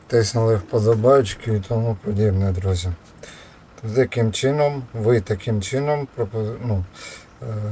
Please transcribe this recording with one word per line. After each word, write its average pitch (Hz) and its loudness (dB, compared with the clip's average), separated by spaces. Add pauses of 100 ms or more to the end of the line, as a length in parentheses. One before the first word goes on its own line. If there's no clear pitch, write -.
тиснули 113 2
вподобайки 113 2
і 104 0
тому 113 -2
подібне, 98 2
друзі. 92 -2 (1040)
Таким 120 2
чином, 143 0 (100)
ви 113 2
таким 107 -2
чином 143 -2
пропо-, 110 -4
ну, 98 -2 (580)
е, 120 -10 (260)